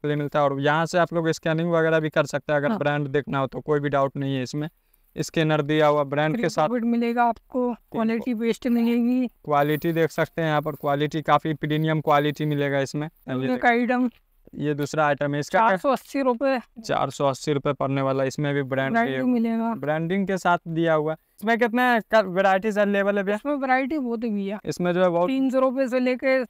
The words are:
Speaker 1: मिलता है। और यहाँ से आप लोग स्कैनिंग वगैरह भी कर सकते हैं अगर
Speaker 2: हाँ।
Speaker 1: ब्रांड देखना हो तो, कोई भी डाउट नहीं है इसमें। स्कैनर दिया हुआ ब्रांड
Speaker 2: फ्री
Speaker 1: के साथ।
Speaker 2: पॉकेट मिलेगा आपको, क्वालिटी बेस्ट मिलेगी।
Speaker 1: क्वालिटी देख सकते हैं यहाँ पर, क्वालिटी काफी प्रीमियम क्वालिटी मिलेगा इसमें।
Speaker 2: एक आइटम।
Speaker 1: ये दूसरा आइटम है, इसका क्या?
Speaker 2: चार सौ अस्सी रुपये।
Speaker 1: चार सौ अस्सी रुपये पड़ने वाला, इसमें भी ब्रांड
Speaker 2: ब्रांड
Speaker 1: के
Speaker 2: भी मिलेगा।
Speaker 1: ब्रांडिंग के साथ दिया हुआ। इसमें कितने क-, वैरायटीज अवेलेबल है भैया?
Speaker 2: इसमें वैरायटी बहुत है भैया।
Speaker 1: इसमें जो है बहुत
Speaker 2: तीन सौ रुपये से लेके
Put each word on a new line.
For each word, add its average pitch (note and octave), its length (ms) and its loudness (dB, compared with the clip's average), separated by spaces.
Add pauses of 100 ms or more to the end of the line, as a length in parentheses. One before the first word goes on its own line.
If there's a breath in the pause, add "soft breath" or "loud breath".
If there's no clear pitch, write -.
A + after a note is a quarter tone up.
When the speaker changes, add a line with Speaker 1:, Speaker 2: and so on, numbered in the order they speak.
Speaker 1:
मिलता D3 340 0
है। C#3+ 60 4
और C#3 160 0
यहाँ D3 240 2
से F3+ 120 -2
आप E3 160 2
लोग E3 160 0
स्कैनिंग E3 420 -2
वगैरह D#3+ 280 4
भी D#3 100 -2
कर D3+ 160 2
सकते - 280 -4
हैं D3 40 2
अगर C#3+ 120 0
Speaker 2:
हाँ। A3 80 -2
Speaker 1:
ब्रांड D3 300 -2
देखना C#3 320 -2
हो C3+ 80 -2
तो, C#3+ 120 -10
कोई D3 200 0
भी C#3+ 100 -2
डाउट C#3 280 0
नहीं C#3 180 -2
है B2+ 80 -2
इसमें। D3+ 260 -6 (480)
स्कैनर D#3 440 0
दिया D3+ 260 4
हुआ D3 160 4
ब्रांड D3 300 0
Speaker 2:
फ्री A#3 100 -2
Speaker 1:
के A#3+ 60 0
साथ। D#3 180 0
Speaker 2:
पॉकेट A#3 160 -2
मिलेगा A#3 400 0
आपको, B3 500 -2
क्वालिटी A3+ 600 -2
बेस्ट A3+ 340 -2
मिलेगी। A#3+ 600 2
Speaker 1:
क्वालिटी D3 640 0
देख D#3+ 200 2
सकते E3 300 -2
हैं D#3+ 80 0
यहाँ D3+ 120 2
पर, D#3 100 -4
क्वालिटी D3 500 -2
काफी D3 320 2
प्रीमियम D#3 480 0
क्वालिटी D3 440 2
मिलेगा C#3+ 340 0
इसमें। D3 280 -4 (480)
Speaker 2:
एक B3 100 -2
आइटम। B3 440 2 (460)
Speaker 1:
ये D3 180 -2
दूसरा D3 340 0
आइटम C#3+ 260 0
है, C#3+ 60 -2
इसका - 200 0
क्या? A3+ 100 4
Speaker 2:
चार F#3+ 80 2
सौ C#4 120 0
अस्सी C#4 320 -2
रुपये। B3+ 600 -2
Speaker 1:
चार - 280 -2
सौ C#3+ 160 -4
अस्सी C#3 280 -2
रुपये C#3+ 200 0
पड़ने C#3 280 -2
वाला, C3+ 220 0
इसमें C#3+ 300 -2
भी C#3+ 100 0
ब्रांड C3+ 280 -2
Speaker 2:
ब्रांड A3+ 180 0
Speaker 1:
के C3 80 -4
Speaker 2:
भी C3 60 -2
मिलेगा। A3+ 520 0
Speaker 1:
ब्रांडिंग E3 520 -2
के F#3+ 100 -2
साथ F3 200 2 (100)
दिया E3 260 0
हुआ। D#3 200 0
इसमें G#3+ 460 -4
कितने A#3+ 420 2 (120)
क-, A3 120 6
वैरायटीज G3 540 2
अवेलेबल G3+ 380 2
है G3+ 60 0
भैया? G3+ 120 0
Speaker 2:
इसमें C#4+ 200 -4
वैरायटी C4 420 0
बहुत A#3 260 -4
है A#3+ 60 -2
भैया। G3+ 360 -4
Speaker 1:
इसमें F3 280 0
जो F3+ 100 4
है F3+ 60 4
बहुत E3+ 180 2
Speaker 2:
तीन C4+ 220 0
सौ C4 100 0
रुपये C4 280 0
से B3 120 0
लेके B3+ 500 0